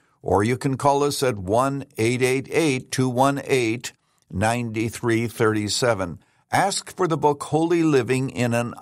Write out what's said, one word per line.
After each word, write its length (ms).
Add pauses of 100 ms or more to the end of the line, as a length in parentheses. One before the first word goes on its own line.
(200)
or 220
you 140
can 200
call 280
us 180
at 160
one 460 (120)
eight 260
eight 280
eight, 400
two 180
one 360
eight, 480 (360)
nine 460 (140)
three 400
thirty 400
seven. 500 (320)
Ask 460
for 100
the 120
book 260
Holy 400
Living 460
in 220
an 300